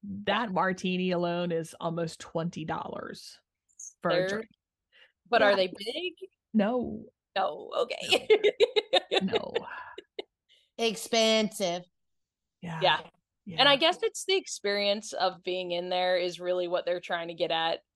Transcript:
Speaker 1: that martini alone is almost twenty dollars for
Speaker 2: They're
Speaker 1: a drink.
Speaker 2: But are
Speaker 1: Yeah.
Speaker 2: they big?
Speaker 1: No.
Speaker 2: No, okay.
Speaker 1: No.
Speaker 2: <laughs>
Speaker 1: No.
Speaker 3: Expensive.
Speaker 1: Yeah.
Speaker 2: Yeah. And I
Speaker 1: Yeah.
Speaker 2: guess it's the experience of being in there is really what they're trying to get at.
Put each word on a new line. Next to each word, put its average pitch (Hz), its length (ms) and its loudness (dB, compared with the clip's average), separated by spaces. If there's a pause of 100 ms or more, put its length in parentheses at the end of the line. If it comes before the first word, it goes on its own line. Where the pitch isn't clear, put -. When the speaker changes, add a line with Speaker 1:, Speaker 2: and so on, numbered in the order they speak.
(260)
Speaker 1:
that 208 280 -2
martini 185 580 0
alone 175 400 -2
is 165 280 -4
almost 165 400 -4
twenty 165 460 -6
dollars - 720 -10 (640)
for 175 100 2
Speaker 2:
They're 180 140 4
Speaker 1:
a 190 40 -2
drink. 220 180 -4 (800)
Speaker 2:
But 226 120 6
are 202 100 6
Speaker 1:
Yeah. 202 60 6
Speaker 2:
they 190 100 4
big? 277 460 -6 (400)
Speaker 1:
No. 220 500 0 (320)
Speaker 2:
No, 156 340 -4 (120)
okay. - 460 0 (920)
Speaker 1:
No. - 0 -
Speaker 2:
<laughs> - 0 -
Speaker 1:
No. - 440 -2 (1120)
Speaker 3:
Expensive. 220 1040 2 (800)
Speaker 1:
Yeah. 165 200 -8
Speaker 2:
Yeah. 160 180 4 (580)
And 262 120 8
I 285 40 8
Speaker 1:
Yeah. 277 60 4
Speaker 2:
guess 359 240 2
it's - 220 -4
the 381 100 2
experience 202 800 -2
of 180 300 -2
being 180 280 -4
in 175 180 -4
there 180 280 2
is 175 220 -2
really 180 280 0
what 175 180 -2
they're 175 140 -2
trying 170 300 -6
to 170 40 -8
get 165 180 -2
at. 165 280 0 (160)